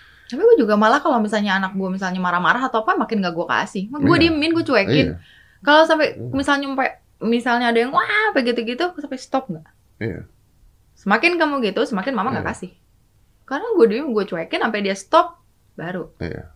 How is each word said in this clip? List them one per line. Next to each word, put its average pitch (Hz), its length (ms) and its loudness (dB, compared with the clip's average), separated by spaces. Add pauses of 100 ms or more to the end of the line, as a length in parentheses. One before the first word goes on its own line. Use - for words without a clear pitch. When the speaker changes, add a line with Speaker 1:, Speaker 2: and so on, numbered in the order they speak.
(260)
Speaker 1:
Tapi 240 140 -10
gue 453 180 8
juga 214 180 4
malah 214 240 6
kalau 294 180 2
misalnya 208 380 0
anak 196 180 -2
gue 190 160 -4
misalnya 185 280 -4
marah-marah 180 460 2
atau 254 180 0
apa, 359 140 0
makin 226 220 -2
nggak 180 160 0
gue 165 140 -4
kasih. 139 440 -2
Gue 294 240 2
Speaker 2:
Iya. 330 140 4
Speaker 1:
diemin, 320 220 0
gue 330 120 0
cuekin. 196 460 2
Speaker 2:
Iya. - 80 -8 (420)
Speaker 1:
Kalau 302 240 6
sampai 320 300 2
Speaker 2:
Iya. 120 180 -12
Speaker 1:
misalnya 277 360 -2
sampai, 269 200 -2 (320)
misalnya 240 480 0
ada 233 120 2
yang 240 100 0
wah, 339 160 0 (220)
apa 403 120 0
gitu-gitu, 240 400 -2
aku 349 200 -4
sampai 277 180 -10
stop 262 320 -6
nggak? 160 180 -10 (300)
Speaker 2:
Iya. 98 240 -6 (720)
Speaker 1:
Semakin 277 420 0
kamu 302 280 0
gitu, 202 200 0
semakin 269 300 -4
mama 214 180 -2
nggak 170 140 -4
Speaker 2:
Iya. 165 60 -6
Speaker 1:
kasih. - 200 -12 (720)
Karena 311 280 -6
gue 349 160 6
diem, 240 200 -2
gue 214 160 -2
cuekin 185 380 -6
sampai 220 200 -2
dia 196 120 -2
stop, - 480 0 (320)
baru. 175 440 -10
Speaker 2:
Iya. - 380 -10